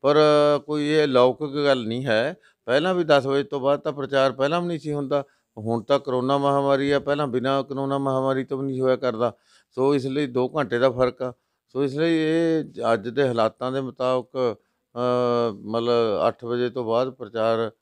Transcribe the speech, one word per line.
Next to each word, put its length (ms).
ਪਰ 160
ਕੋਈ 200
ਇਹ 220
ਲੌਕਿਕ 560
ਗੱਲ 220
ਨਹੀਂ 180
ਹੈ। 320
ਪਹਿਲਾਂ 300
ਵੀ 100
ਦਸ 220
ਵਜੇ 160
ਤੋਂ 180
ਬਾਅਦ 200
ਤਾਂ 120
ਪ੍ਰਚਾਰ 400
ਪਹਿਲਾਂ 280
ਵੀ 80
ਨਹੀਂ 100
ਸੀ 140
ਹੁੰਦਾ। 320
ਹੁਣ 240
ਤਾਂ 160
ਕਰੋਨਾ 400
ਮਹਾਮਾਰੀ 520
ਆ, 100
ਪਹਿਲਾਂ 260
ਬਿਨਾਂ 360
ਕਰੋਨਾ 360
ਮਹਾਮਾਰੀ 460
ਤੋਂ 140
ਵੀ 80
ਨਹੀਂ 140
ਹੋਇਆ 160
ਕਰਦਾ। 360
ਸੋ 200
ਇਸ 120
ਲਈ 200
ਦੋ 220
ਘੰਟੇ 300
ਦਾ 120
ਫਰਕ 320
ਆ। 100
ਸੋ 160
ਇਸ 120
ਲਈ 160
ਇਹ 520
ਅੱਜ 160
ਦੇ 200
ਹਾਲਾਤਾਂ 440
ਦੇ 80
ਮੁਤਾਬਕ, 760
ਅ, 20
ਮਤਲਬ 760
ਅੱਠ 160
ਵਜੇ 260
ਤੋਂ 140
ਬਾਅਦ 260
ਪ੍ਰਚਾਰ 600